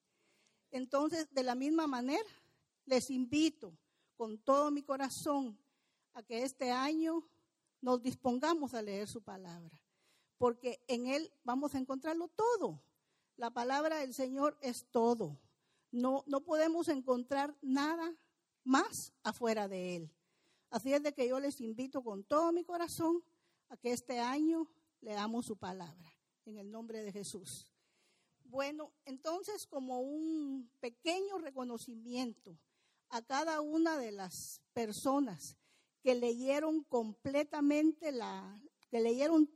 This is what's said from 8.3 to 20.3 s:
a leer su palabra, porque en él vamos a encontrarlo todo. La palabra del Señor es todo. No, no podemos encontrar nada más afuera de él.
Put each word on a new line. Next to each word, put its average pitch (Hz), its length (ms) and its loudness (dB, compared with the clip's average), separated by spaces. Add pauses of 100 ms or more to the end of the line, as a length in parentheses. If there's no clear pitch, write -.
a 226 80 -4
leer 208 260 -4
su 226 140 -10
palabra, 175 580 -14 (580)
porque 240 500 2
en 240 180 0
él 285 260 0 (120)
vamos 269 300 0
a 277 40 0
encontrarlo 311 500 -2
todo. 370 540 2 (540)
La 233 140 -4
palabra 277 480 0
del 269 160 -4
Señor 269 460 0
es 240 300 -6
todo. 226 480 2 (540)
No, 262 340 2
no 277 160 0
podemos 320 460 2
encontrar 269 720 0
nada 311 520 0 (500)
más 294 480 2 (100)
afuera 214 460 0
de 180 280 -4
él. 160 140 -10 (600)